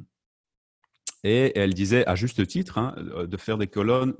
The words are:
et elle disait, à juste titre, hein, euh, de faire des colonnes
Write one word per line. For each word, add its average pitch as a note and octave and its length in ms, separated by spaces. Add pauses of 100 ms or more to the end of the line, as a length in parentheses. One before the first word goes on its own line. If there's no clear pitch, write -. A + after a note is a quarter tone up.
(1200)
et A#2+ 340
elle G2 180
disait, G2+ 320
à F2+ 80
juste G#2 320
titre, F3+ 320
hein, B2+ 180
euh, - 300
de F#2+ 100
faire A2 220
des G2+ 80
colonnes B2 520